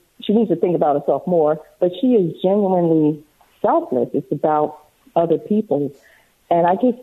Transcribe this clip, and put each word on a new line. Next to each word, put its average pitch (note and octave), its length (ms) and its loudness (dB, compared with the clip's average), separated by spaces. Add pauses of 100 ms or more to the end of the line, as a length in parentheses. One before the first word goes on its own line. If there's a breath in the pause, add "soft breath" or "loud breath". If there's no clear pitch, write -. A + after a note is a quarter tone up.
(200)
she G#3+ 120 -2
needs A3 160 2
to E3 80 0
think F3+ 180 0
about D3 240 0
herself C#3 260 -2
more, D#3 360 0 (180 loud breath)
but F3+ 120 0 (100)
she C4 60 2
is G3 340 2
genuinely F3 840 0 (380)
selfless. A#3 520 0
It's - 180 -6
about D3+ 480 -2 (360)
other E3 220 2
people. D3 560 -2 (580 soft breath)
And E3+ 160 2
I F3+ 80 2
just A#3+ 280 0